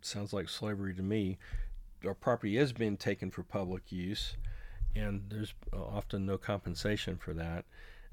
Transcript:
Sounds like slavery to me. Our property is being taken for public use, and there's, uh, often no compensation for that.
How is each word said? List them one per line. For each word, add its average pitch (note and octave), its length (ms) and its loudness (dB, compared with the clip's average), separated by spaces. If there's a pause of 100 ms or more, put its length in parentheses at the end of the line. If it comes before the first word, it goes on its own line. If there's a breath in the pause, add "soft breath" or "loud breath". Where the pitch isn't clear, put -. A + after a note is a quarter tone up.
Sounds G2+ 320 -4
like G2 160 0
slavery G2 460 -2
to F#2 80 -2
me. G2 360 4 (640 loud breath)
Our G2 100 2
property A2 420 4
is C3+ 160 6
being A2+ 240 2
taken G2 340 0
for F#2 120 -6
public F#2 480 -2
use, F2+ 460 -2 (580 loud breath)
and G2+ 340 2
there's, G#2 240 -2 (200)
uh, F#2 100 0
often G#2 420 0
no F#2+ 140 2
compensation G2 800 0
for E2 180 -4
that. E2 300 -2 (480 loud breath)